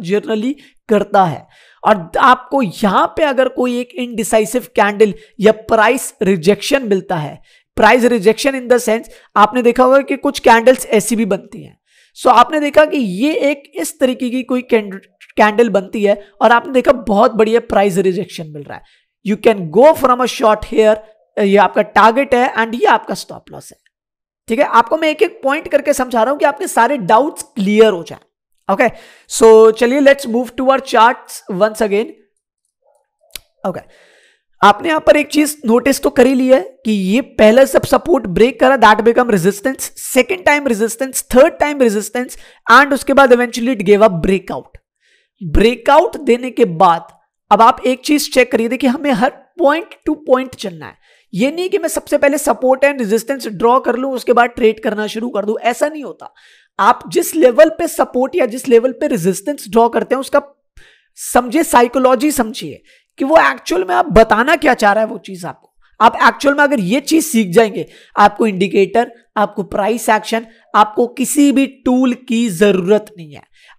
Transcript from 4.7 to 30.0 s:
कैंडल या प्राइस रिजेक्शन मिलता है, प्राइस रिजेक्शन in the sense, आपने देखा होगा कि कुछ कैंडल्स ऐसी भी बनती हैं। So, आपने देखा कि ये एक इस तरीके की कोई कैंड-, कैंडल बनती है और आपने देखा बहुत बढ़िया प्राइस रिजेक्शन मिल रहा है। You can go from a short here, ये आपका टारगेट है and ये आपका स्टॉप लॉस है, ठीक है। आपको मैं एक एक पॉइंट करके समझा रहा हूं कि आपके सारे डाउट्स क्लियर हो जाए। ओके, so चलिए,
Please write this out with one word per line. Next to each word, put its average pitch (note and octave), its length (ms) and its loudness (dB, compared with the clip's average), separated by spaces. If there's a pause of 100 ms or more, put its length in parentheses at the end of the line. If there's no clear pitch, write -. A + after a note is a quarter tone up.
कैंडल G3+ 380 2 (260)
या G#3 120 4 (180)
प्राइस A3+ 440 0 (100)
रिजेक्शन G3+ 640 -2
मिलता F#3 280 -4
है, D3+ 260 -10 (360)
प्राइस A3 280 4
रिजेक्शन A#3+ 540 0
in B3 120 -4
the B3 100 2
sense, A3+ 280 -4 (260)
आपने G#3+ 260 2
देखा A#3+ 220 2
होगा C4 180 4
कि C#4 160 -4
कुछ C#4 240 -4
कैंडल्स A#3 460 2
ऐसी A3 280 -2
भी A3+ 100 -2
बनती F#3 380 -8
हैं। - 140 -20 (400)
So, - 120 -2
आपने A#3+ 300 4
देखा D4 260 2
कि D4+ 120 -6
ये A#3 440 -2
एक C#4+ 340 -4
इस - 240 -10
तरीके B3+ 300 -2
की B3+ 140 -6
कोई B3 200 -4
कैंड-, G#3 420 -4 (320)
कैंडल G#3+ 320 2
बनती G3 340 -4
है G3+ 180 0 (200)
और A#3 100 4
आपने A#3+ 220 0
देखा B3 180 2
बहुत A#3 420 0
बढ़िया A3 260 2 (100)
प्राइस G3+ 300 0
रिजेक्शन F3+ 480 -4
मिल D3 160 -18
रहा - 140 -18
है। - 200 -20 (280)
You G#3 120 -2
can G#3+ 220 2 (120)
go C4 240 6
from B3 260 0
a B3 100 -2
short G#3+ 340 0
here, G#3+ 300 2 (420)
ये G3+ 200 0
आपका G3+ 240 2
टारगेट A3+ 540 2
है B3 200 0
and A3+ 200 -4
ये D#4+ 120 -2
आपका A3 280 0
स्टॉप - 360 -18
लॉस C#3+ 200 -20
है, - 60 -20 (720)
ठीक A3+ 120 -2
है। C#4+ 80 2
आपको - 300 2
मैं D#4+ 120 0
एक D#4 140 -2
एक - 200 -6
पॉइंट C#4+ 240 -4
करके C#4+ 260 0
समझा B3 300 -2
रहा B3 80 0
हूं D4 80 -4
कि D#4 60 -2
आपके D4 220 -2
सारे B3 300 0
डाउट्स A#3 480 0
क्लियर G#3+ 460 2
हो F3 120 -8
जाए। D3+ 160 -18 (500)
ओके, G3 180 0 (420)
so A3 420 6
चलिए, B3 300 0